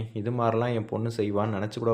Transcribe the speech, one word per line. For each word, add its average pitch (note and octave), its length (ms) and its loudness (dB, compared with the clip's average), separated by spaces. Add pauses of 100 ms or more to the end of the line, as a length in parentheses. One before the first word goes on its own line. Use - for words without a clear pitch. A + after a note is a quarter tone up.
(140)
இது A2 160 -4
மாதிரிலாம் A#2+ 440 2
என் G#2+ 120 -2
பொண்ணு A2 300 -2
செய்வான்னு G#2 380 2
நினைச்சு G#2 240 -4
கூட A2+ 160 2